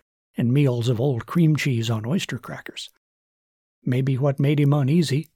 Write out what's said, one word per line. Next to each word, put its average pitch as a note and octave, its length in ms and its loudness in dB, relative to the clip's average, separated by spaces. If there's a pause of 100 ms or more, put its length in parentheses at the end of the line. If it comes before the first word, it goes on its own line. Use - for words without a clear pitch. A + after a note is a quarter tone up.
(360)
and A#2+ 160 0
meals B2 360 2
of A2+ 120 0
old B2+ 260 -2
cream D#3 300 2
cheese A#2 340 -2
on A2 160 -4
oyster C3 320 -4
crackers. - 520 -16 (960)
Maybe C3 340 0
what C#3 220 0
made C#3+ 200 2
him C#3+ 120 4
uneasy D3 640 0